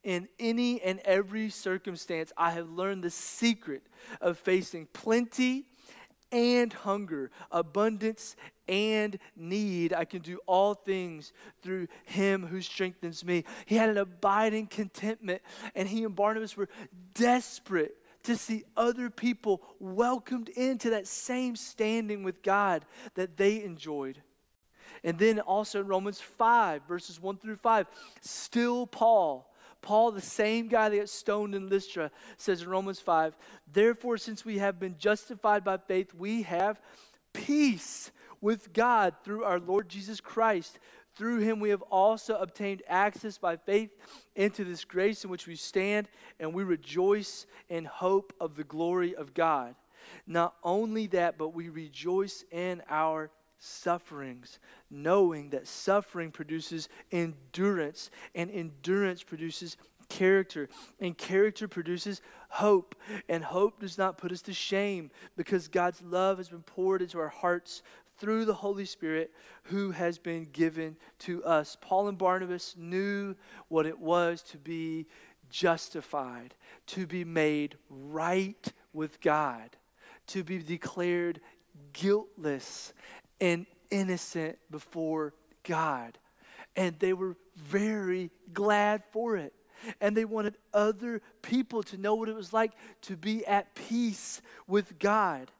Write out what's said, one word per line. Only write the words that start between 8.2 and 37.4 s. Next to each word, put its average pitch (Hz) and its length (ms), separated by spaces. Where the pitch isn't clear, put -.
and 208 520
need. 180 580
I 165 120
can 180 160
do 170 240
all 196 280
things 180 600
through 185 260
him 196 420
who 185 140
strengthens 175 640
me." 175 180
He 214 100
had 220 140
an 208 80
abiding 202 680
contentment, 202 760
and 190 140
he 226 160
and 202 100
Barnabas 214 400
were 196 140
desperate 240 840
to 240 120
see 220 280
other 240 360
people 214 500
welcomed 233 680
into 254 400
that 208 180
same 247 480
standing 214 680
with 185 180
God 190 440
that 180 240
they 208 260
enjoyed. 147 600
And 170 160
then 214 200
also 202 420
in 196 60
Romans 196 320
five, 220 680
verses 175 320
one 190 180
through 220 200
five, 226 280
still 240 680
Paul, 185 680
Paul, 226 260
the 202 120
same 220 460
guy 214 220
that 208 80
got 208 120
stoned 208 440
in 196 160
Lystra, 190 400
says 175 260
in 175 60
Romans 190 300
five, 160 380
Therefore, 233 460
since 220 260
we 214 140
have 196 220
been 185 180
justified 208 680
by 190 140
faith, 185 380
we 208 260
have 185 400
peace - 760